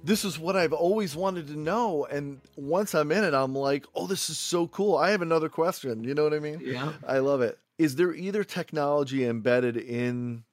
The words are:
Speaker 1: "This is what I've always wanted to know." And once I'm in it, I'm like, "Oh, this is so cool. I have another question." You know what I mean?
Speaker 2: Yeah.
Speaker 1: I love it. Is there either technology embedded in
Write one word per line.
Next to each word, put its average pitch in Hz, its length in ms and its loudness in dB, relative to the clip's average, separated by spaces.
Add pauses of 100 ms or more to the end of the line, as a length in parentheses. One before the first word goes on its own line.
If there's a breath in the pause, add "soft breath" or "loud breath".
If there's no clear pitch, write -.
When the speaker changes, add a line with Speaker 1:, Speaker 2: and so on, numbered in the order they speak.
Speaker 1:
"This 202 220 2
is 160 120 -4
what 175 200 -2
I've 160 160 2
always 175 420 2
wanted 175 320 -4
to 147 100 -10
know." 165 540 0
And 143 300 -6 (160)
once 165 360 -2
I'm 151 200 2
in 208 100 4
it, 165 100 2
I'm 135 220 2
like, 139 300 0 (100)
"Oh, 180 120 -4
this 185 220 -2
is 156 80 -8
so 170 300 0
cool. 190 300 2
I 170 140 4
have 208 100 2
another 165 260 2
question." 143 560 -2
You 131 100 -4
know 151 120 2
what 151 80 2
I 151 60 -2
mean? 151 220 -8
Speaker 2:
Yeah. 131 300 -6 (160)
Speaker 1:
I 135 120 2
love 139 220 2
it. 113 160 0 (200)
Is 151 180 2
there 175 180 2
either 196 300 -4
technology 143 840 0
embedded 120 520 2
in 120 760 -4